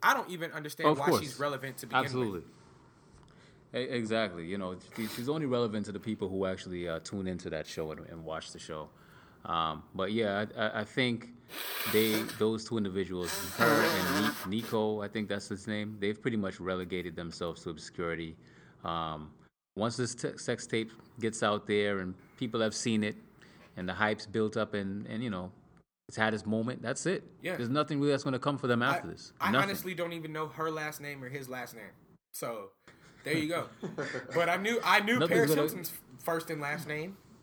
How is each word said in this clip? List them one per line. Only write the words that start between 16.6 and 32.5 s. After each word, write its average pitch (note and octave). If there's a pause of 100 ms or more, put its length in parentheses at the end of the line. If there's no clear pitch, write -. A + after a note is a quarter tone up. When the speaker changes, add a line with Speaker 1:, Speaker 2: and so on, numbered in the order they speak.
Speaker 2:
relegated F2+
themselves E2+
to F2
obscurity. E2 (480)
Um, D#2+ (460)
once A#2
this A#2
t-, -
sex -
tape A2+ (300)
gets A2
out G#2
there G#2
and F#2 (240)
people A#2
have A2
seen A2
it G#2 (600)
and F2+
the F#2
hype's G#2+
built G#2+
up G#2+
and, G2+
and, A2+
you B2
know, F#2 (560)
it's -
had A2
its G#2
moment. A2+
That's B2+
it. F#3 (180)
Speaker 1:
Yeah. F3
Speaker 2:
There's A#2+
nothing D3
really C#3+
that's C3+
gonna C3
come C#3+
for -
them A#2+
Speaker 1:
I, C3+
Speaker 2:
after E2+
this. -
Speaker 1:
I F3+
Speaker 2:
Nothing. G3
Speaker 1:
honestly F#3
don't E3+
even D#3
know D#3
her D#3+
last D#3
name C#3+
or B2
his C3
last B2
name. G#2 (420)
So, A2 (540)